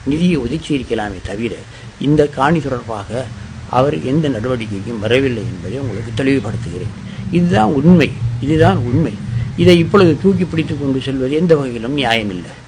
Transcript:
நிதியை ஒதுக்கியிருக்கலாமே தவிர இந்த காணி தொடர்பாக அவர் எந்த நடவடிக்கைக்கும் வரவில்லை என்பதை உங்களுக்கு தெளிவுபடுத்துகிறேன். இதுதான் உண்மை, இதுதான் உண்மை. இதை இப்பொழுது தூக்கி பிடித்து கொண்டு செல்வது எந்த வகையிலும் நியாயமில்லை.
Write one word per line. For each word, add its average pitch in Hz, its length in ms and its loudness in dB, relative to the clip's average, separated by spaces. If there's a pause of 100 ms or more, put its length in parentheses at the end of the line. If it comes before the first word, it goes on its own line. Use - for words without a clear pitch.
நிதியை 160 340 0
ஒதுக்கியிருக்கலாமே 117 880 -4
தவிர 107 280 -6 (460)
இந்த 147 260 4
காணி 147 340 0
தொடர்பாக 120 640 -6 (460)
அவர் 147 340 2
எந்த 143 240 0
நடவடிக்கைக்கும் 113 720 -4
வரவில்லை 120 420 2
என்பதை 90 360 -6
உங்களுக்கு 113 460 -4
தெளிவுபடுத்துகிறேன். 127 720 -2 (360)
இதுதான் 180 420 2
உண்மை, 151 380 6 (300)
இதுதான் 160 360 4
உண்மை. 120 360 0 (440)
இதை 175 220 6
இப்பொழுது 165 440 4
தூக்கி 185 220 2
பிடித்து 156 360 -4
கொண்டு 135 200 0
செல்வது 131 320 -2
எந்த 160 240 4
வகையிலும் 127 400 -4
நியாயமில்லை. 104 720 -2